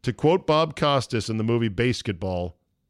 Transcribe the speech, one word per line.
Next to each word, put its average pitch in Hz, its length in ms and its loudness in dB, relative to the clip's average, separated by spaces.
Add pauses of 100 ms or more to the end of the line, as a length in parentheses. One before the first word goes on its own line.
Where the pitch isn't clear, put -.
To 123 120 -4
quote 175 320 2
Bob 156 300 2
Costas 131 520 0
in 110 80 -2
the 110 80 -2
movie 117 240 2
Basketball, 92 880 -2 (340)